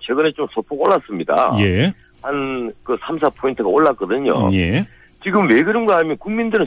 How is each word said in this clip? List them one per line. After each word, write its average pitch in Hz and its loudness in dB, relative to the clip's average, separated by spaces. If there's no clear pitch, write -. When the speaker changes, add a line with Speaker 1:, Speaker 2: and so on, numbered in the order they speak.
Speaker 1:
최근에 151 0
좀 143 -6
소폭 139 -6
올랐습니다. 113 0
Speaker 2:
예. 104 2
Speaker 1:
한 135 -6
그 - -4
삼, 165 -6
사 147 2
포인트가 131 -4
올랐거든요. 113 2
Speaker 2:
예. 95 0
Speaker 1:
지금 196 2
왜 - 4
그런가 214 2
하면 160 -2
국민들은 214 -2